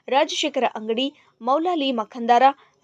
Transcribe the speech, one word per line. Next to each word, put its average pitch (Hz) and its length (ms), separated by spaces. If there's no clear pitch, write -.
ರಾಜಶೇಖರ 269 680
ಅಂಗಡಿ, 226 320
ಮೌಲಾಲಿ 294 520
ಮಖಂದಾರ, 233 500